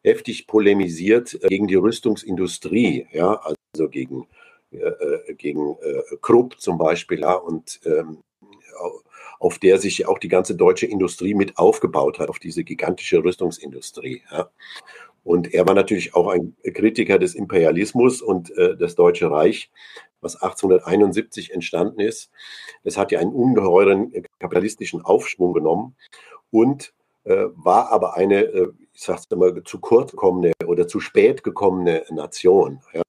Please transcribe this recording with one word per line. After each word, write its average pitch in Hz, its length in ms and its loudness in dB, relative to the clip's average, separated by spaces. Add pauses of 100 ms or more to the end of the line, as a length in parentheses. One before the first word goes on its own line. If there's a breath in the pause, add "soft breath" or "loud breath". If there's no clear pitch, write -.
heftig - 460 -2
polemisiert, 101 960 2
äh, 95 60 2
gegen 98 180 0
die 92 80 0
Rüstungsindustrie, 104 1400 -2
ja, 80 220 0
also 78 560 -6
gegen, 65 380 -10 (440 soft breath)
äh, - 60 -20
äh, 87 580 -6
gegen, 73 460 -6
äh, 69 200 -6 (200)
Krupp 123 380 2
zum 90 180 -4
Beispiel, 82 440 -2
ja, 78 120 0
und, 85 520 -8
ähm, 78 340 -4 (600)
au-, 90 220 -10 (380 loud breath)
auf 90 200 -4
der 95 200 6
sich 92 280 -4
auch 95 120 0
die - 80 -10
ganze 92 280 0
deutsche 90 300 2
Industrie 95 480 -2
mit 98 240 -2
aufgebaut 82 600 2
hat, 73 100 -4
auf - 100 -12
diese 82 240 -10
gigantische 90 600 -2
Rüstungsindustrie, 76 1080 -8
ja. - 180 -8 (760 loud breath)
Und 85 300 -2
er 90 140 4
war 95 80 4
natürlich 98 400 0
auch 87 140 2
ein 90 260 -2 (180)
Kritiker 101 460 0
des 120 160 0
Imperialismus 101 840 2
und, 92 360 -4
äh, 90 180 2
das 85 200 -4
Deutsche 87 340 4
Reich, 78 400 0 (520 loud breath)
was - 200 -12
achtzehnhunderteinundsiebzig - 1120 0
entstanden 90 460 -4
ist, 110 320 -6 (520 loud breath)
das - 140 -6
hat 98 140 -2
ja - 80 0
einen 90 140 -2
ungeheuren 101 800 2 (260)
kapitalistischen 90 640 -4
Aufschwung 90 500 0
genommen 85 420 -2 (540 loud breath)
und, 127 440 2 (320)
äh, 98 200 0 (100)
war 98 360 2
aber 92 240 0
eine, 98 280 2
äh, 95 240 0 (260)
ich - 80 -20
sag's - 300 -8
immer, 90 340 2
zu - 140 -16
kurz 123 320 2
gekommene 90 420 0 (120)
oder 87 220 0
zu - 120 -6
spät - 440 2
gekommene 90 680 0
Nation, 78 720 0 (120)
ja. 82 160 -6